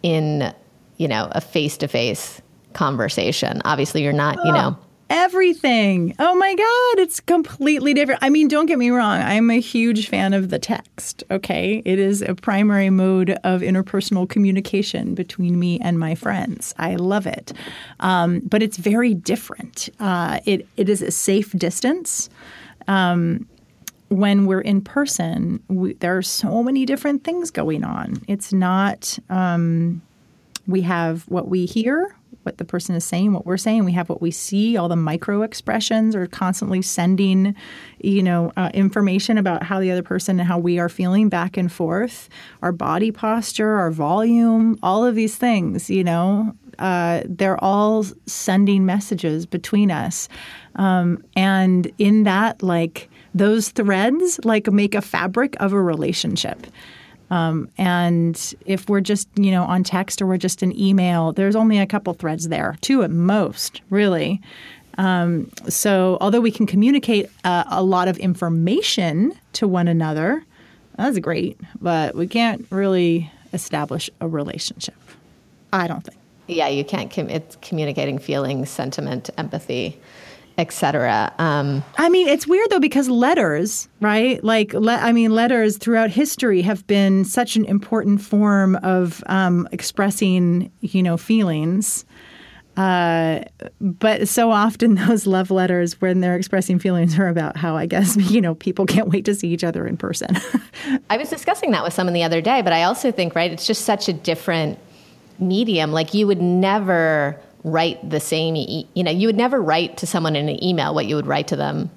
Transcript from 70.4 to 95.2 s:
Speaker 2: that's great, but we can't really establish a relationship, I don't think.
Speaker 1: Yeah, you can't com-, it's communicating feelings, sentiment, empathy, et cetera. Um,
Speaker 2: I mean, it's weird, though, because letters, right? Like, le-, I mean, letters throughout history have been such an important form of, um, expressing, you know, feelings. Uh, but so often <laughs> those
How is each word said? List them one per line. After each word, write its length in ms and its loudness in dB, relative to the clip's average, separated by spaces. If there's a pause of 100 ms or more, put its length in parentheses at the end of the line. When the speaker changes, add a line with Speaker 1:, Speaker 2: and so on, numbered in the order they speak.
Speaker 2:
that's 240 0
great, 400 -4 (220)
but 340 -2
we 120 -4
can't 440 -2
really 580 2 (240)
establish 560 -6 (120)
a 60 -4
relationship, 680 -8 (800)
I 140 0
don't 160 -8
think. 140 -20 (300)
Speaker 1:
Yeah, 220 0
you 160 -2
can't 260 -6
com-, 180 -4
it's 320 -8
communicating 580 -4
feelings, 500 -4
sentiment, 680 -8
empathy, 640 -6 (580)
et 140 -2
cetera. 640 0
Um, 460 -2 (140)
Speaker 2:
I 120 2
mean, 200 4
it's 180 0
weird, 240 2
though, 80 2
because 300 2
letters, 800 2 (140)
right? 420 2
Like, 300 2
le-, 240 2
I 140 2
mean, 200 4
letters 460 2
throughout 320 2
history 540 0
have 240 -2
been 380 4
such 320 0
an 80 4
important 560 2
form 560 4
of, 500 0
um, 440 2
expressing, 1000 0 (100)
you 220 0
know, 140 2
feelings. 880 0 (720)
Uh, 640 2 (400)
but 480 0
so 220 2
often 440 4
<laughs> 120 2
those 200 2